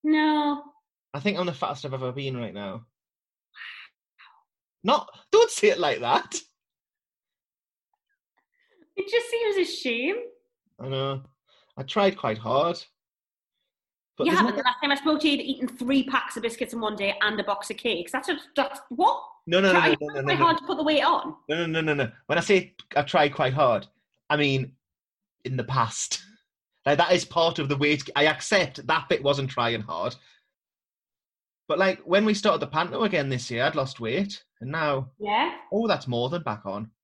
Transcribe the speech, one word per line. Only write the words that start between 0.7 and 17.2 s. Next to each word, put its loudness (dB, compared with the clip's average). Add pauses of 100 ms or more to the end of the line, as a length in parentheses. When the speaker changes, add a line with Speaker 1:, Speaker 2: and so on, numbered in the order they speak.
Speaker 2:
I -6
think 0
I'm 0
the -4
fattest -6
I've -6
ever -4
been -6
right -8
now. -10 (2000)
Not, 2 (220)
don't 6
say 4
it 4
like 2
that. 0 (2500)
Speaker 1:
It -6
just 0
seems 0
a 2
shame. -4 (640)
Speaker 2:
I -10
know. -4 (540)
I -10
tried 0
quite -4
hard. 0 (1300)
But 0
Speaker 1:
Yeah, 4
Speaker 2:
there's 4
Speaker 1:
but 2
Speaker 2:
no -4
Speaker 1:
the -4
last -2
time 2
I 4
spoke 0
to 2
you, 2
you'd -4
eaten -4
three 0
packs -4
of -8
biscuits -6
in -8
one -4
day -2